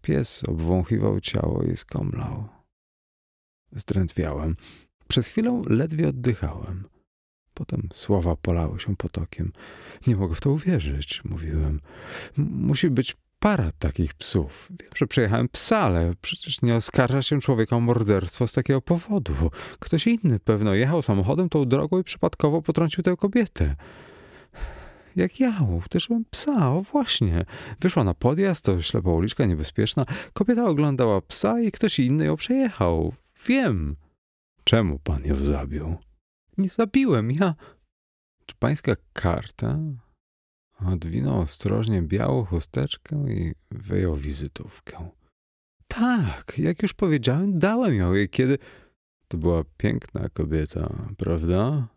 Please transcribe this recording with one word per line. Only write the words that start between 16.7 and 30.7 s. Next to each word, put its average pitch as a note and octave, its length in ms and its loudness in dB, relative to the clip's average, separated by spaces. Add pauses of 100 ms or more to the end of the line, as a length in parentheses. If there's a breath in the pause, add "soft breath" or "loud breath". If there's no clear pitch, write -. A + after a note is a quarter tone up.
oskarża B2+ 460 2
się C#3+ 180 0
człowieka A#2+ 360 2
o A#2 40 2
morderstwo A2+ 680 2
z - 60 -4
takiego C3+ 300 0
powodu. C3+ 680 0 (280 loud breath)
Ktoś - 280 0
inny F#3 340 4
pewno G#2 340 2
jechał C#3 280 2
samochodem C3+ 460 2
tą C#3+ 200 2
drogą D3 300 2
i F#3 60 0
przypadkowo D#3+ 580 0
potrącił E3 420 0
tę F3+ 120 4
kobietę. F#3+ 600 0 (1400 loud breath)
Jak F#3 240 0
ja G#3 260 2 (200)
uderzyłem A3+ 440 -2
psa, G#3 400 2
o E3+ 120 0
właśnie. G2+ 640 0 (360 loud breath)
Wyszła F3+ 240 2
na F#2 100 2
podjazd, E3 500 2
to F2+ 180 2
ślepa F#2 280 0
uliczka, G2 360 2
niebezpieczna. F#2+ 580 0 (280 loud breath)
Kobieta A#3+ 320 2
oglądała C#3 560 4